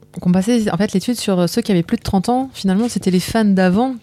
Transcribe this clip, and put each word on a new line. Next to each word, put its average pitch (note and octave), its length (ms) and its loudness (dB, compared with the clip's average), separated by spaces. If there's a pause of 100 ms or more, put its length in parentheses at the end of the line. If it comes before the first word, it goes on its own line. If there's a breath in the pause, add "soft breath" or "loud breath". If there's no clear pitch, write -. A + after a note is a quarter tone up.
(200)
qu'on F3+ 100 0
passait, G#3 400 2
en F3 60 0
fait, G3+ 160 -2
l'étude A3+ 240 -2
sur, F#3 240 0
euh, F3 80 2
ceux A#3 120 -4
qui G#3+ 120 -2
avaient E3+ 100 2
plus A#3 140 -4
de - 80 -6
trente F#3+ 240 -2
ans, C4 260 0
finalement, G3 340 0
c'était G3+ 220 -2
les F#3 80 2
fans A3 260 0
d'avant G3 580 2